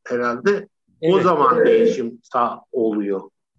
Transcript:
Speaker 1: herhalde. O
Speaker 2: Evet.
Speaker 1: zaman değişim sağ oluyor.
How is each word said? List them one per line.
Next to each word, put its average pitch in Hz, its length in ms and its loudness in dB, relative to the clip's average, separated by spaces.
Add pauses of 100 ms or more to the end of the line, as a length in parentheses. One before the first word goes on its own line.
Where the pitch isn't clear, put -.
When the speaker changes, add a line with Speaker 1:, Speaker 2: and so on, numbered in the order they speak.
Speaker 1:
herhalde. 123 640 -2 (320)
O 165 140 0
Speaker 2:
Evet. - 80 2
Speaker 1:
zaman 151 440 2
değişim - 560 2
sağ 117 500 -4
oluyor. 104 480 -2 (380)